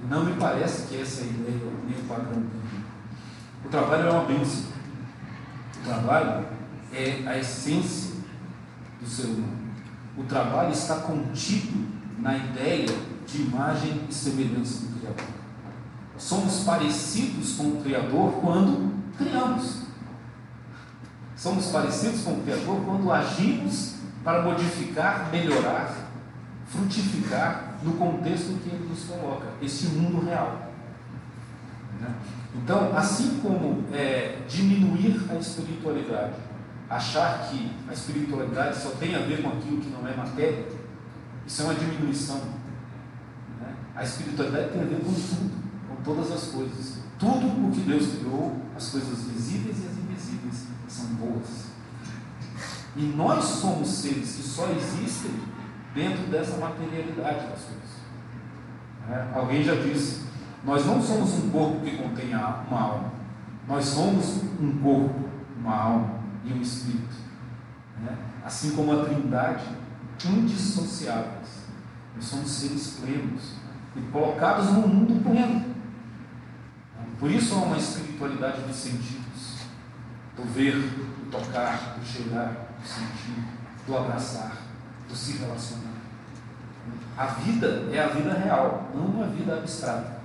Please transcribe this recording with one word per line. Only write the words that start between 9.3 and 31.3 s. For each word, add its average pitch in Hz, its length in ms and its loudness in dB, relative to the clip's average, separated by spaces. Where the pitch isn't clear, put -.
O 135 60 -4
trabalho 135 480 2
está - 240 2
contido - 960 0
na 135 160 2
ideia 135 520 2
de 147 180 -2
imagem 147 680 2
e - 40 -4
semelhança 123 720 0
do - 140 -4
Criador. - 260 -6
Somos - 460 2
parecidos 165 920 2
com 147 80 0
o 147 180 2
Criador 139 600 4
quando 185 520 6
criamos. 254 680 0
Somos - 320 0
parecidos - 540 2
com 170 100 0
o - 120 0
Criador - 420 2
quando 190 260 4
agimos - 840 4
para 170 200 4
modificar, 170 880 2
melhorar, 131 800 2
frutificar - 1120 2
no 160 120 2
contexto 170 680 2
que 175 80 -4
Ele 170 180 -4
nos 165 180 -4
coloca, 143 420 -4
esse 139 260 0
mundo 170 360 4
real. - 460 0